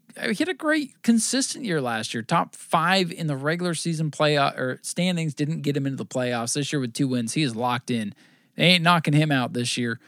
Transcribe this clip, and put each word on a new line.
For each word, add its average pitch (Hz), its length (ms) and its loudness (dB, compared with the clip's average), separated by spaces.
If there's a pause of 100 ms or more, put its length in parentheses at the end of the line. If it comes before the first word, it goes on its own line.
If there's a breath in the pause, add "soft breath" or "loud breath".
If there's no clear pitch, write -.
(380)
had 320 100 0
a 359 60 -4
great 302 480 -2
consistent 233 640 2
year 156 160 0
last 113 320 -2
year. 117 100 -4
Top 170 320 0
five 175 560 0
in 170 160 -8
the 143 100 -2
regular 165 380 -2
season 156 360 -4
playoff 147 480 2
or 127 240 -4
standings 170 500 -2
didn't 151 300 -4
get 143 140 0
him 139 100 -2
into 135 100 -4
the 113 100 -8
playoffs. 123 480 -2
This 143 180 -4
year 147 80 -2
with 120 120 -4
two 143 160 0
wins, 120 260 -2
he 160 80 2
is 117 140 -2
locked 123 340 -2
in. 107 240 -2 (420 soft breath)
They 156 80 2
ain't 175 200 6
knocking 165 300 4
him 151 160 4
out 123 220 0
this 120 240 -2
year. 117 320 -2